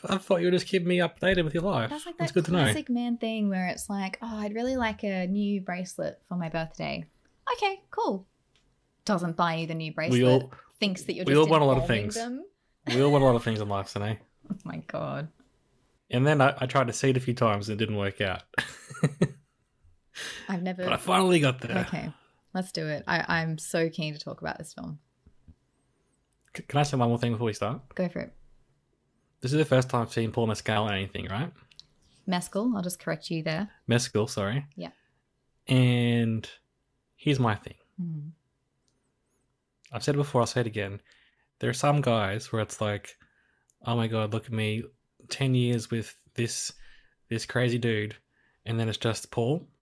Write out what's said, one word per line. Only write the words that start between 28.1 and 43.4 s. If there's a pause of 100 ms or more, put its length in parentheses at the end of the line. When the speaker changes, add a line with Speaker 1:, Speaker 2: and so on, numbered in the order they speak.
Speaker 2:
it. (1080)
Speaker 1:
This
is
the
first
time
I've
seen
Paul
Mescal
in
anything,
right? (720)
Speaker 2:
Mescal,
I'll
just
correct
you
there. (200)
Speaker 1:
Mescal,
sorry. (120)
Speaker 2:
Yeah. (760)
Speaker 1:
And (680)
here's
my
thing. (260)
Speaker 2:
Mm-hmm. (1600)
Speaker 1:
I've
said
it
before,
I'll
say
it
again. (580)
There
are
some
guys
where
it's
like, (680)